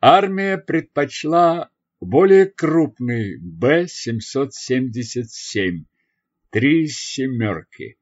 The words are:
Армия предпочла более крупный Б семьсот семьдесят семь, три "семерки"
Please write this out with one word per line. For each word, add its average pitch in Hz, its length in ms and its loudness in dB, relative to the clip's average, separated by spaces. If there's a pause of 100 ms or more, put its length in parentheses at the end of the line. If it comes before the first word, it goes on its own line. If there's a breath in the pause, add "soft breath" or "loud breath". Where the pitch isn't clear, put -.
Армия 190 560 4
предпочла 160 1120 -2 (320)
более 190 460 6
крупный 123 880 -2
Б 120 500 0
семьсот 117 640 -6
семьдесят 123 800 -4
семь, 90 520 -4 (640)
три 156 380 2
"семерки" 120 1160 -6